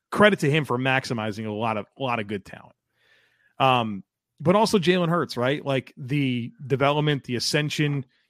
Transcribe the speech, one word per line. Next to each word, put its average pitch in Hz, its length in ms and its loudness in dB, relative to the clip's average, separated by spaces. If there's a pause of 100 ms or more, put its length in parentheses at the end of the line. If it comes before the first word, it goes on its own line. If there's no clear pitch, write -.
(120)
credit 208 280 4
to 143 120 0
him 151 140 0
for 123 120 -2
maximizing 113 680 -2
a 107 40 -6
lot 110 260 -2
of, 98 80 -8 (120)
a 139 60 -8
lot 120 160 -2
of 104 80 -8
good 101 160 -6
talent. - 320 -20 (840)
Um, 117 460 2 (380)
but 175 160 4
also 214 220 2
Jalen 175 300 2
Hurts, 160 280 -2
right? 135 280 0
Like 135 300 -2
the 131 560 -2 (140)
development, 143 580 2
the 123 140 -4
ascension, 147 680 -2 (240)